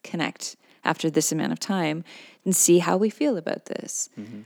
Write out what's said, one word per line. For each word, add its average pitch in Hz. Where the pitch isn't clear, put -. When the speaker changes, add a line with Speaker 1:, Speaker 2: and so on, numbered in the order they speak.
Speaker 1:
connect -
after -
this 156
amount 151
of 165
time 170
and 190
see 175
how 175
we 214
feel 269
about -
this. -
Speaker 2:
Mm-hmm. -